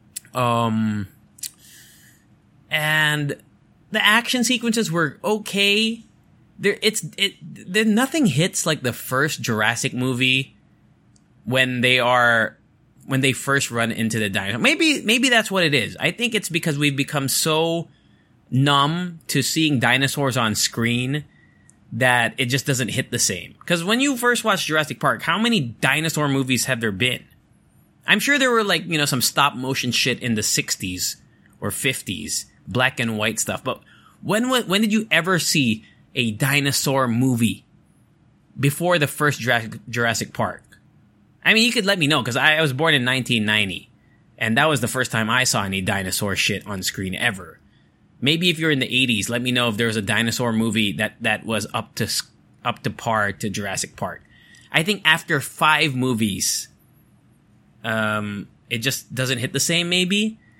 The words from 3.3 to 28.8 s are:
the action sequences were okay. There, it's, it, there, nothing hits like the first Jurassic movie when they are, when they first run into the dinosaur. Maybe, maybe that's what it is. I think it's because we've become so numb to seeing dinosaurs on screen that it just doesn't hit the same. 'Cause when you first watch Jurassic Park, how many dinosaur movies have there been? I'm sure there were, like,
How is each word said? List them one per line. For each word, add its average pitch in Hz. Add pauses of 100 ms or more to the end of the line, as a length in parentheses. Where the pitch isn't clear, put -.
the 214
action 233
sequences 226
were 160
okay. 214 (560)
There, 190
it's, 214 (120)
it, 196
there, 180
nothing 247
hits 165
like 156
the 120
first 139
Jurassic 110
movie 127 (880)
when 127
they 127
are, 120 (480)
when 135
they 135
first 139
run 117
into 113
the 107
dinosaur. 98
Maybe, 311
maybe 240
that's 226
what 190
it 147
is. 101
I 143
think 233
it's 202
because 160
we've 143
become 135
so 165 (640)
numb 147
to 139
seeing 151
dinosaurs 131
on 113
screen 123 (680)
that 120
it 131
just 127
doesn't 123
hit 131
the -
same. 87 (100)
'Cause 175
when 220
you 277
first 240
watch 190
Jurassic 151
Park, 123
how 175
many 226
dinosaur 143
movies 131
have 127
there 113
been? 117 (800)
I'm 196
sure 277
there 262
were, 226
like, 180